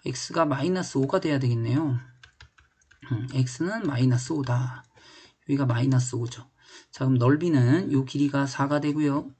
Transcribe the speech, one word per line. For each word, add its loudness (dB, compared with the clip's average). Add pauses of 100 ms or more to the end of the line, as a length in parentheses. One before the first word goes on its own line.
X가 -2
마이너스 -2
오가 0
돼야 0
되겠네요. 0 (1120)
음, -6
X는 -2
마이너스 0
오다. -4 (640)
여기가 0
마이너스 2
오죠. -8 (420)
자, -6
그럼 4
넓이는 4
요 2
길이가 0
사가 0
되고요. -2